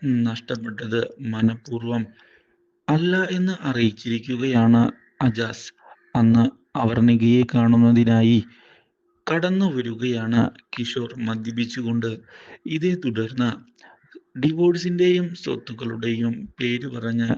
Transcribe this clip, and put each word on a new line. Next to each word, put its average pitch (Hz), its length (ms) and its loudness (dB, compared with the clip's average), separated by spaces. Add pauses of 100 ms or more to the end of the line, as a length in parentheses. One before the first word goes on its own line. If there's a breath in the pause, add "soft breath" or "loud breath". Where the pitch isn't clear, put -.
(240)
നഷ്ടപ്പെട്ടത് 113 800 -4 (280)
മനഃപൂർവ്വം 113 720 -2 (840 soft breath)
അല്ല 170 280 2 (160)
എന്ന് 185 300 0
അറിയിച്ചിരിക്കുകയാണ് 117 1200 2 (400)
അജാസ്. 113 460 -4 (480 soft breath)
അന്ന് 117 280 6 (320)
അവർണികയെ 117 680 4
കാണുന്നതിനായി 117 960 4 (880 soft breath)
കടന്നു 180 440 0
വരികയാണ് 117 720 -2 (280)
കിഷോർ 120 480 -6
മദ്യപിച്ചുകൊണ്ട്. 117 920 -4 (580 loud breath)
ഇതേ 160 280 -2
തുടർന്ന് 123 540 -4 (880 soft breath)
ഡിവോഴ്സിന്റെയും 175 960 0
സ്വത്തുക്കളുടെയും 117 1000 -6 (220)
പേര് 123 320 -4
പറഞ്ഞ് 117 500 -4